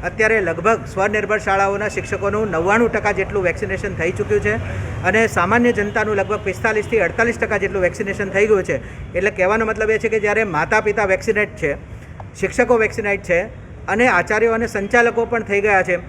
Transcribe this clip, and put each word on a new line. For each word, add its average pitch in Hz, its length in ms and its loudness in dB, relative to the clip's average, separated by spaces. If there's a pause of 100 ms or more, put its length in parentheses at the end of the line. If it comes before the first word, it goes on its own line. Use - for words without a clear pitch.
અત્યારે 220 300 2 (100)
લગભગ 170 320 2 (140)
સ્વનિર્ભર 208 520 0
શાળાઓના 196 500 0
શિક્ષકોનું 202 600 -2
નવ્વાણું 208 400 4
ટકા 208 240 0
જેટલું 196 300 -2
વેક્સિનેશન 190 500 -4
થઈ 165 180 0
ચૂક્યું 208 280 0
છે 208 80 2 (540)
અને 208 140 4 (140)
સામાન્ય 226 420 4
જનતાનું 208 420 0
લગભગ 196 280 -2
પિસ્તાલીસથી 214 580 0
અડતાલીસ 220 360 0
ટકા 214 220 0
જેટલું 190 240 0
વેક્સિનેશન 196 480 -4
થઈ 202 160 4
ગયું 190 180 2
છે. 147 80 0 (380)
એટલે 190 220 0
કહેવાનો 208 320 2
મતલબ 214 260 0
એ - 80 0
છે 220 100 0
કે 220 120 0
જ્યારે 208 200 2 (100)
માતા 170 320 2
પિતા 208 260 0
વેક્સિનેટ 208 480 -2
છે, 147 100 -2 (680)
શિક્ષકો 240 420 2
વેક્સિનેટ 202 460 -2
છે 175 100 4 (480)
અને 220 200 2
આચાર્યો 214 520 2
અને 233 160 -2
સંચાલકો 226 500 2
પણ 226 240 -4
થઈ 202 160 2
ગયા 196 240 4
છે 175 200 0